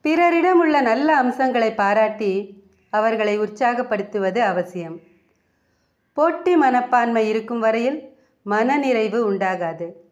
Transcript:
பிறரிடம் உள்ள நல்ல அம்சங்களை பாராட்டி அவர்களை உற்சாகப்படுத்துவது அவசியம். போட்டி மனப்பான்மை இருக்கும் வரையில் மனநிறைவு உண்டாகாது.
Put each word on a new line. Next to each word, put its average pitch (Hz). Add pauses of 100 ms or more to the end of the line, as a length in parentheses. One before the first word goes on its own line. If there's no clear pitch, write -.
பிறரிடம் 339
உள்ள 311
நல்ல 269
அம்சங்களை 247
பாராட்டி 208 (280)
அவர்களை 214
உற்சாகப்படுத்துவது 208
அவசியம். 175 (1120)
போட்டி 330
மனப்பான்மை 247
இருக்கும் 220
வரையில் 233 (260)
மனநிறைவு 226
உண்டாகாது. 175 (200)